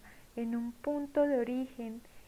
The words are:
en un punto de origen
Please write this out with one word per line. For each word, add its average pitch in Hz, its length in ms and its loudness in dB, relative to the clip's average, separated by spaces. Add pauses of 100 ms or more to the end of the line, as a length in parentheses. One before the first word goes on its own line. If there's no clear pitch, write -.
(360)
en 233 200 -2
un 233 160 -2
punto 285 500 0
de 285 160 6
origen 240 640 -2 (260)